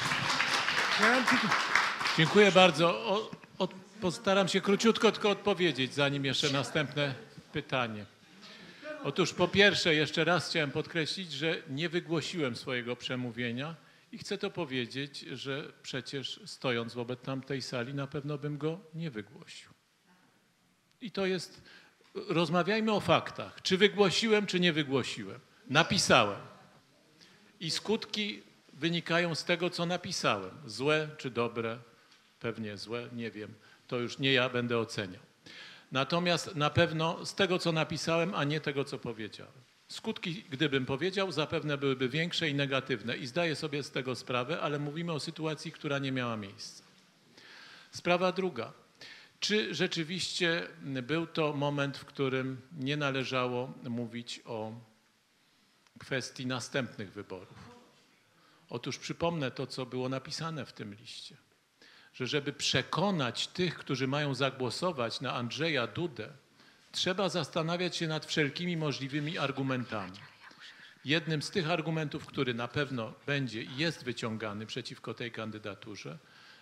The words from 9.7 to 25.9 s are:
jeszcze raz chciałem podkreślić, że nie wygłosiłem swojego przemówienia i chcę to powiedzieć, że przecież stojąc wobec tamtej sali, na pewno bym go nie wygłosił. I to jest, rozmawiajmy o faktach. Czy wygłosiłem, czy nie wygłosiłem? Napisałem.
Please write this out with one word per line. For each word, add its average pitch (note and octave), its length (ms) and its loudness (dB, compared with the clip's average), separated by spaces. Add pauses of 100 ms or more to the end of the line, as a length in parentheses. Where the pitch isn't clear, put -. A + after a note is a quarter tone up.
jeszcze D3+ 280 2
raz E3+ 260 2
chciałem D3 220 0
podkreślić, D#3+ 600 -4
że D#3+ 380 -2
nie D3+ 200 -4
wygłosiłem D3+ 640 -2
swojego B2 400 -4
przemówienia B2 800 -4 (360)
i A3+ 60 -12
chcę G3 200 -6
to G3+ 120 -4
powiedzieć, C3 680 -4
że C#3 540 -8 (100)
przecież - 640 -8
stojąc A#2 480 -2
wobec A#2+ 280 -6
tamtej C3+ 400 -6
sali, B2+ 320 -4
na C#3 140 -4
pewno D3 300 -6
bym D3 200 -6
go D#3 220 -4 (140)
nie D#3+ 180 -6
wygłosił. A2 580 -12 (1300)
I A3+ 100 -8
to G3 140 0
jest, F#3 360 -2 (540)
rozmawiajmy F3+ 760 2
o G3+ 80 4
faktach. - 600 2
Czy F#3+ 160 2
wygłosiłem, G3+ 680 6
czy F3+ 140 0
nie F3 140 6
wygłosiłem? B2+ 680 -2 (300)
Napisałem. C#3 720 6 (1200)